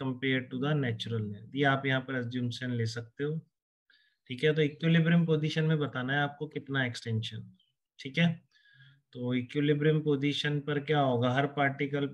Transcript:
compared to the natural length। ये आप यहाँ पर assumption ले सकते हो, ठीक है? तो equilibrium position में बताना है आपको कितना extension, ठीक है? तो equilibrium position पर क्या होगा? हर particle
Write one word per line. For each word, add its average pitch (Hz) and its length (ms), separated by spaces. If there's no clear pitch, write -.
compared 131 500
to 127 140
the 147 120
natural 113 480
length। 104 300
ये 143 140
आप 139 180
यहाँ 135 140
पर 131 220
assumption 123 560
ले 113 160
सकते 117 300
हो, 156 140
ठीक 127 140
है? 151 100
तो 156 80
equilibrium 165 640
position 156 380
में 160 140
बताना 131 340
है 143 100
आपको 143 260
कितना 139 380
extension, 113 680
ठीक 139 200
है? 170 100
तो 123 200
equilibrium 147 680
position 147 580
पर 143 240
क्या 147 160
होगा? 123 320
हर 139 140
particle 139 580